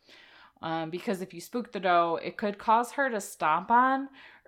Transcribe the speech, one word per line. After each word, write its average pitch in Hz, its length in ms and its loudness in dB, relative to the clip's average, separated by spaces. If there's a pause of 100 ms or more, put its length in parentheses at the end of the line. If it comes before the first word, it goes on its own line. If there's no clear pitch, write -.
(600)
Um, 160 300 -6
because 180 320 -6
if 185 100 -12
you 170 80 -14
spook 233 320 -8
the 202 80 -8
doe, 175 420 4
it - 140 -10
could 208 220 -4
cause 240 340 2
her 277 180 0
to 220 100 -4
stomp 170 500 0
on 262 380 4 (400)